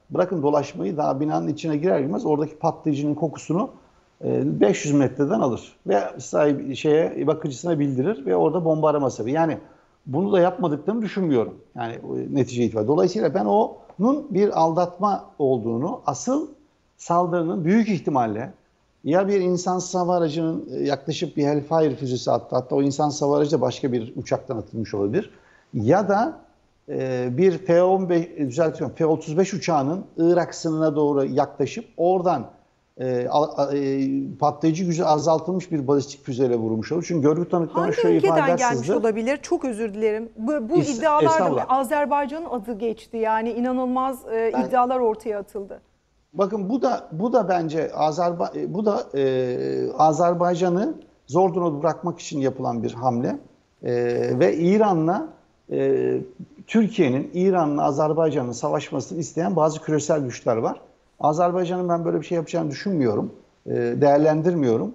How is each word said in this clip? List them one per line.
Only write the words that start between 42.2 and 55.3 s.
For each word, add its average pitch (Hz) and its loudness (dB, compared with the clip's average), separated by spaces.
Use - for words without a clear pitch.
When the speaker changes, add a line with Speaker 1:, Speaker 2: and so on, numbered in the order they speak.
Speaker 2:
adı 233 -6
geçti. 226 -6
Yani 220 0
inanılmaz, 254 -2
e, 226 0
Speaker 1:
Ben 240 0
Speaker 2:
iddialar 254 2
ortaya 220 -2
atıldı. 196 -12
Speaker 1:
Bakın 190 0
bu 254 0
da, 247 -2
bu 208 -2
da 214 4
bence 165 0
Azerba-, 170 0
e, 151 -4
bu 208 -4
da, 202 -2
e, 131 0
Azerbaycan'ı 175 2
zor 175 2
durumda 165 -2
bırakmak 170 -2
için 147 -8
yapılan 127 -2
bir 117 -4
hamle. 127 -2
E, 123 -2
ve 180 4
İran'la, 190 2